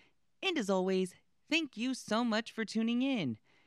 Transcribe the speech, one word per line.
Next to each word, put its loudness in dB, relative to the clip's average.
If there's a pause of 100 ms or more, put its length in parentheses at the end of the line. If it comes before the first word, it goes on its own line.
(420)
and 0
as 0
always, 2 (360)
thank 0
you -2
so -2
much 0
for -4
tuning 0
in. 0 (300)